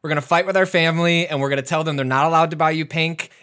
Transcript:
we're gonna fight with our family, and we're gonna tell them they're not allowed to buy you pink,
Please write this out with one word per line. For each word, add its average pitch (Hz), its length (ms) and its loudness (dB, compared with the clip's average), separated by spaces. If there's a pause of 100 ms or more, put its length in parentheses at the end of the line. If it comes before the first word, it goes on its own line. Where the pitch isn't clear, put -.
we're 156 60 -8
gonna 147 140 0
fight 175 240 0
with 190 100 0
our 190 100 4
family, 170 600 2
and 156 120 -4
we're 139 120 -2
gonna 139 100 0
tell 160 240 -2
them 156 120 -4
they're 135 100 -2
not 135 200 2
allowed 165 260 2
to 165 40 -10
buy 156 140 2
you 160 160 -4
pink, 165 420 -4 (140)